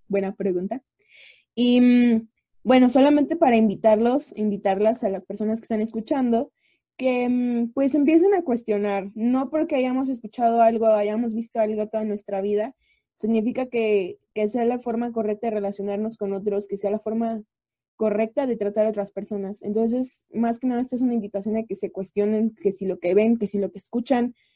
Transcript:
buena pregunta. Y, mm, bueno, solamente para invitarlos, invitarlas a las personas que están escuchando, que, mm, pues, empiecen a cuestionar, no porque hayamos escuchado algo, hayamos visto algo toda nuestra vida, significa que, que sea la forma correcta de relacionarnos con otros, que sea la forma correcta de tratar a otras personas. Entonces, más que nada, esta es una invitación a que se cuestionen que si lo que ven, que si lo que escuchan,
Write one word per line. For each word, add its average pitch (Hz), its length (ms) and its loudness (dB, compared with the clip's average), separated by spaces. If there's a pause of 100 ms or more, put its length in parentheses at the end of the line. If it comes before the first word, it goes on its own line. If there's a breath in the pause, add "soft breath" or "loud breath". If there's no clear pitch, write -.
buena 196 260 -2
pregunta. 196 480 -4 (720 soft breath)
Y, 247 280 4
mm, 240 460 4 (360)
bueno, 254 260 6
solamente 294 460 4
para 254 220 4
invitarlos, 220 800 2
invitarlas 208 680 0
a 208 60 -2
las 190 160 -6
personas 214 340 -4
que - 60 -20
están 214 160 -2
escuchando, 233 680 -2 (460)
que, 247 300 0
mm, 240 460 0
pues, 277 200 0
empiecen 320 400 4
a 359 100 2
cuestionar, 202 720 -2
no 254 340 0
porque 311 260 -2
hayamos 254 340 -2
escuchado 233 520 0
algo, 226 260 4
hayamos 214 460 2
visto 226 260 -6
algo 214 300 -2
toda 220 160 -4
nuestra 202 360 -6
vida, 208 320 -2 (420)
significa 226 520 -2
que, 214 500 -2 (160)
que 214 140 -2
sea 233 180 -2
la 247 140 0
forma 240 320 -6
correcta 214 360 -4
de 214 80 -4
relacionarnos 202 640 -6
con 196 160 -6
otros, 202 340 -4
que 202 100 -6
sea 202 140 -4
la 214 80 -2
forma 226 440 -4 (540)
correcta 220 500 -2
de 233 100 -2
tratar 208 300 0
a - 20 0
otras 202 220 -6
personas. 202 500 -8
Entonces, 226 600 -2 (120)
más 233 260 -2
que 254 80 -4
nada, 240 140 0
esta 254 140 -6
es 240 60 -4
una 247 120 0
invitación 208 440 -4
a 220 60 -2
que 202 120 -10
se 185 160 -8
cuestionen 214 640 -2
que - 160 -2
si 190 140 -8
lo 180 140 -4
que 175 140 0
ven, 226 240 4
que 214 100 -4
si 208 100 -6
lo 190 140 -2
que - 80 -18
escuchan, 247 540 -2 (220)